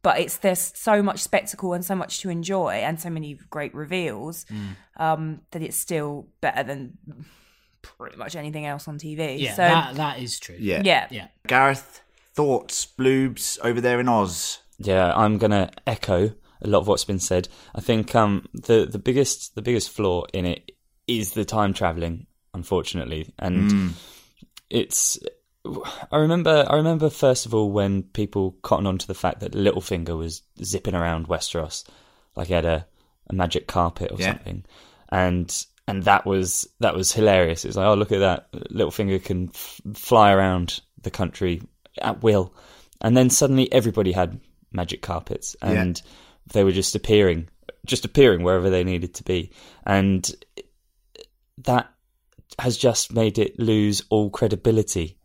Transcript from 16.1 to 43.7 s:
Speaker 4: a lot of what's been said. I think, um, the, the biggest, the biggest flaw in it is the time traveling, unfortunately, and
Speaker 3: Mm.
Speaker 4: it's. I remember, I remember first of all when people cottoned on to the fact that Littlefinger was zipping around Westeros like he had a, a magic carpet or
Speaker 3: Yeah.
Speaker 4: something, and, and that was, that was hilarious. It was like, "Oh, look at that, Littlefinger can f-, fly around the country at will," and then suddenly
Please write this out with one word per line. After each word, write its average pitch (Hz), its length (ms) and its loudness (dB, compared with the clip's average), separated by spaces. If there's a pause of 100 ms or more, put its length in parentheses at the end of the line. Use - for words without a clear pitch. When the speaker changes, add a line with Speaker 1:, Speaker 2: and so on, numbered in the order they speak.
Speaker 4:
a - 60 -6
lot 101 120 4
of 92 80 0
what's - 180 2
been 95 140 -4
said. 90 300 -2 (260)
I - 60 -8
think, 113 340 -2
um, 104 380 2
the, 113 360 2
the 101 100 -8
biggest, - 560 -2
the 110 60 -8
biggest 117 280 -2
flaw 92 340 -2 (100)
in 90 120 -4
it - 260 -6 (340)
is 113 280 -2
the 107 120 -2
time 104 280 0
traveling, 85 540 -4 (260)
unfortunately, 80 840 -4
and 95 320 0
Speaker 3:
Mm. 95 220 2 (760)
Speaker 4:
it's. - 500 -2 (920)
I 147 60 -4
remember, 160 520 4
I 147 80 2
remember 156 320 2
first 131 360 2
of 113 80 -6
all 107 160 2
when 98 340 0
people 98 580 -4
cottoned 98 260 0
on 92 120 -2
to - 80 -10
the 95 60 -8
fact - 280 -4
that 95 100 -8
Littlefinger 92 680 0
was 82 240 -8 (220)
zipping 90 320 -4
around 82 320 -2
Westeros 80 560 -6 (540)
like 85 100 -6
he 90 60 -2
had 82 100 2
a, 82 240 -2 (420)
a - 40 -6
magic 90 340 -2
carpet 87 460 -2
or - 40 -10
Speaker 3:
Yeah. 92 100 -2
Speaker 4:
something, 92 360 -8 (460)
and, 90 560 0 (240)
and 98 140 -4
that 98 220 4
was, 95 420 -2 (120)
that 95 160 2
was 92 160 0
hilarious. 92 540 4
It - 40 -8
was 101 80 -10
like, 95 100 0
"Oh, 107 80 6
look 104 180 0
at 98 60 2
that, 95 320 0 (200)
Littlefinger 95 520 0
can 90 300 -4
f-, - 280 -18 (140)
fly 107 360 6
around 92 480 2 (220)
the - 100 -8
country 87 500 -4 (400)
at 107 220 -6
will," 101 300 4 (480)
and 117 160 4
then 127 120 6
suddenly 131 420 4